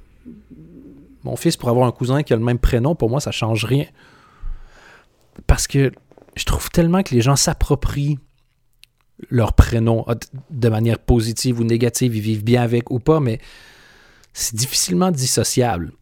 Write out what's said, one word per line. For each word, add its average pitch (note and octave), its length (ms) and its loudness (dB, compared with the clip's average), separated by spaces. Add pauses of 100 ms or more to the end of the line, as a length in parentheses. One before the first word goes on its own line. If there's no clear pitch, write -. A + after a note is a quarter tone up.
(1200)
mon B2+ 140 -8
fils E3+ 200 0
pourrait B2 140 -4
avoir B2 160 4
un A#2 60 0
cousin C3+ 320 -2
qui - 80 -2
a A#2+ 40 4
le A2 60 -2
même A#2+ 160 0
prénom. C3+ 380 0
Pour A2+ 140 0
moi, C#3 100 -2
ça - 100 -6
change A2 340 -2
rien. B2 220 0 (1600)
Parce - 220 2
que C3+ 240 2 (440)
je - 80 -8
trouve - 260 -4
tellement F3 340 2
que - 100 -6
les A#2+ 60 4
gens C3+ 160 2
s'approprient C#3+ 840 -2 (1120)
leur A#2 220 0
prénom, A2+ 560 4
ah, A#2 80 -2
d-, - 100 -16 (240)
de A#2+ 180 0
manière A2 300 2
positive A#2 640 0
ou A#2 40 2
négative, A2+ 520 0
ils G#2+ 40 -2
vivent G#2+ 220 -2
bien A#2+ 180 4
avec A#2+ 300 0
ou B2 80 -2
pas, D#3 220 2
mais A2+ 180 -2 (920)
c'est - 240 -8
difficilement F3+ 560 0
dissociable. A#2+ 880 -2